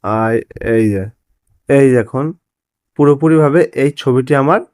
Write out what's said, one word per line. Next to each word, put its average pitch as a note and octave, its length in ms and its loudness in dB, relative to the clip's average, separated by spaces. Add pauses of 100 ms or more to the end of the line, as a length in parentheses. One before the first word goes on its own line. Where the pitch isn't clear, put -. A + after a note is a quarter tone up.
আই-, A2+ 420 -2 (300)
এই A2+ 80 2 (100)
যে, F#2+ 100 -4 (640)
এই C#3 180 4 (100)
দেখুন C3 280 -4 (720)
পুরোপুরিভাবে D3 680 2 (220)
এই C#3 140 0
ছবিটি C3 380 -2
আমার C#3+ 240 0 (140)